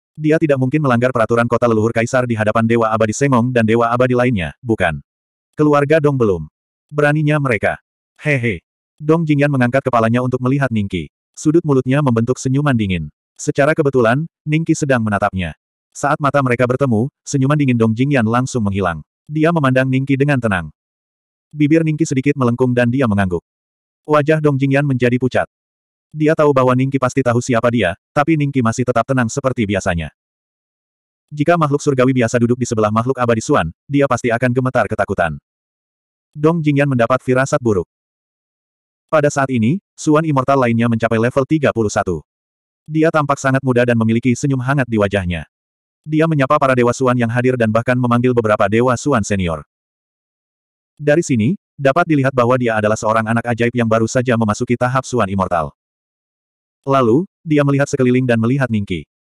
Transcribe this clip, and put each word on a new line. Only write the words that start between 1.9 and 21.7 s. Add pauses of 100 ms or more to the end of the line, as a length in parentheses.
kaisar
di
hadapan
Dewa
Abadi
Sengong
dan
Dewa
Abadi
lainnya,
bukan? (560)
Keluarga
Dong
belum. (400)
Beraninya
mereka. (400)
Hehe. (320)
Dong
Jingyan
mengangkat
kepalanya
untuk
melihat
Ningki. (240)
Sudut
mulutnya
membentuk
senyuman
dingin. (240)
Secara
kebetulan, (240)
Ningki
sedang
menatapnya. (320)
Saat
mata
mereka
bertemu, (160)
senyuman
dingin
Dong
Jingyan
langsung
menghilang. (240)
Dia
memandang
Ningki
dengan
tenang. (800)
Bibir